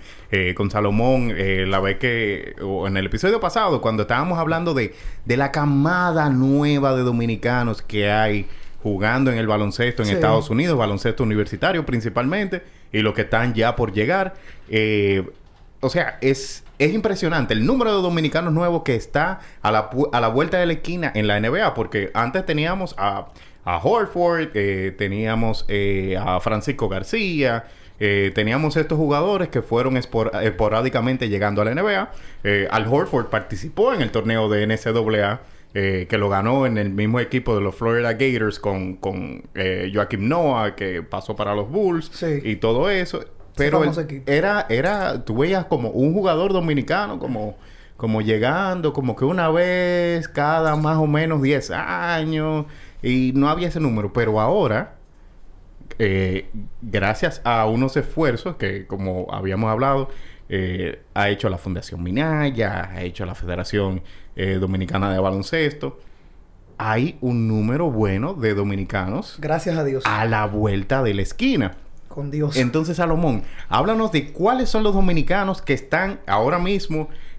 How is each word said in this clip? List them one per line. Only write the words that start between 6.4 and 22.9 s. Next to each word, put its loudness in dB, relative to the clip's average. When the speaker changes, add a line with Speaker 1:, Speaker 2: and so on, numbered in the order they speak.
Speaker 1:
de 2
dominicanos 0
que 0
hay 2
jugando 2
en 0
el 0
baloncesto 0
en 0
Speaker 2:
Sí. 2
Speaker 1:
Estados 2
Unidos, 2
baloncesto 0
universitario 0
principalmente, -2
y 2
los 2
que 0
están 0
ya 2
por -2
llegar, 0
eh, 2
o 0
sea, -2
es, -2
es 4
impresionante 0
el 2
número 2
de 2
dominicanos 0
nuevos 2
que 0
está -2
a 2
la 0
pu-, 0
a 2
la 2
vuelta 2
de 2
la 0
esquina -4
en 2
la 2
N 0
B 0
A, 2
porque -2
antes 0
teníamos -2